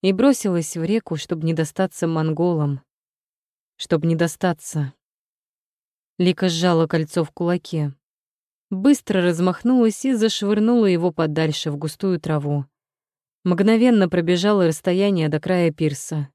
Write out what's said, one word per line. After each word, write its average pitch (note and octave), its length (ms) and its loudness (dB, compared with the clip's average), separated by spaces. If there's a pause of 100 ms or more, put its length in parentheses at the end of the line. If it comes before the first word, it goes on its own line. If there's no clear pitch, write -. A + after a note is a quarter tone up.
И F#3+ 100 2
бросилась F#3+ 640 0
в E3 60 -4
реку, F#3 340 -2
чтобы D#3+ 300 -6
не E3 80 0
достаться E3 540 -2
монголам. D#3 720 0 (960)
Чтоб D#3 280 -2
не E3 120 0
достаться. D#3+ 800 -4 (1200)
Лика F3+ 300 0
сжала E3 400 2
кольцо E3 340 -2
в D#3 80 -4
кулаке. E3+ 640 -4 (720)
Быстро G3 540 0
размахнулась F#3 840 0
и C4+ 80 0
зашвырнула G#3+ 760 0
его F3 260 2
подальше D#3 580 -2
в D3 60 -6
густую E3 440 -4
траву. D3 460 -2 (760)
Мгновенно G#3 640 4
пробежала F3+ 580 2
расстояние F3+ 640 0
до D3+ 100 -2
края F3 320 0
пирса. D3+ 640 -4